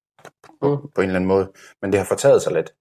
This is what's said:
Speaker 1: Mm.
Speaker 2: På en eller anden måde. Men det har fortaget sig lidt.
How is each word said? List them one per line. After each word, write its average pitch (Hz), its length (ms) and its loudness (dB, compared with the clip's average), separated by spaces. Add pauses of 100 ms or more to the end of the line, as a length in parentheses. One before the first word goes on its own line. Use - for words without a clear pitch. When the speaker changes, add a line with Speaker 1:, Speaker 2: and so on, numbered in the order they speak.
(600)
Speaker 1:
Mm. 143 160 -2 (180)
Speaker 2:
På 98 60 0
en 95 60 0
eller 92 80 -2
anden 92 120 -2
måde. 95 240 0 (300)
Men 98 100 -6
det 98 80 2
har 98 80 -2
fortaget 135 340 4
sig - 120 -4
lidt. 82 280 -4